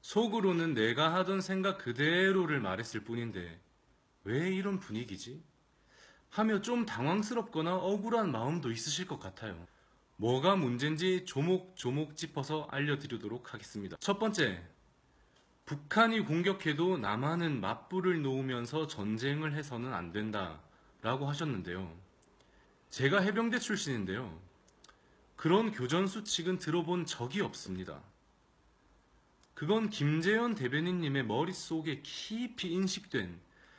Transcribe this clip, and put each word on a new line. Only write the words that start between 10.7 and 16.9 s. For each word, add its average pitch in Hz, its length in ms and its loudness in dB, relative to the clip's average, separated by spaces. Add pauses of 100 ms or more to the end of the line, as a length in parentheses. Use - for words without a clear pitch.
조목조목 151 920 -2
짚어서 147 560 -4
알려드리도록 131 840 -4
하겠습니다. 98 460 -10
첫 196 200 0
번째, 151 440 0 (1000)
북한이 214 560 2
공격해도 170 800 0